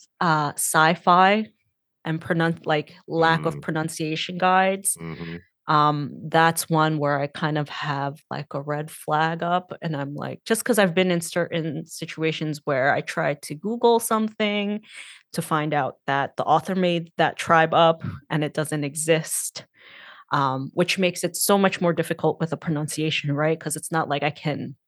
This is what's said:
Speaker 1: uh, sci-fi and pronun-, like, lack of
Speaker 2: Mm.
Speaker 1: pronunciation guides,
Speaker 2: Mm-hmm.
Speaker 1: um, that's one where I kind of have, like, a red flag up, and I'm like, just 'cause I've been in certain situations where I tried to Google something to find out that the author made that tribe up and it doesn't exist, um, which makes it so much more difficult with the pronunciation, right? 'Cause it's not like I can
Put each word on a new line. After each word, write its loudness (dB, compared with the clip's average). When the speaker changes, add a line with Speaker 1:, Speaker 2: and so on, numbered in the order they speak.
Speaker 1:
uh, 2
sci-fi 4
and -2
pronun-, 0
like, -2
lack 2
of -2
Speaker 2:
Mm. -14
Speaker 1:
pronunciation -4
guides, 2
Speaker 2:
Mm-hmm. -10
Speaker 1:
um, 2
that's 2
one 2
where 0
I -2
kind -2
of -4
have, -6
like, -8
a -6
red -6
flag -2
up, -2
and -4
I'm -6
like, -8
just -2
'cause 2
I've 4
been 2
in 0
certain -4
situations -6
where 2
I -2
tried -4
to -10
Google 2
something -2
to -2
find 0
out -2
that -2
the -2
author 2
made 0
that 2
tribe 4
up 4
and 0
it -6
doesn't -4
exist, -2
um, 0
which 0
makes 0
it -4
so 4
much 4
more 4
difficult -2
with -2
the -2
pronunciation, -2
right? 0
'Cause -6
it's -8
not 0
like -2
I 2
can -6